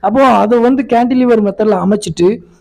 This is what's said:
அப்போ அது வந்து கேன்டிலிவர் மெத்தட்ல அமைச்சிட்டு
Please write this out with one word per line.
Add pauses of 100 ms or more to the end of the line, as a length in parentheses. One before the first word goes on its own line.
அப்போ (140)
அது
வந்து
கேன்டிலிவர்
மெத்தட்ல
அமைச்சிட்டு (320)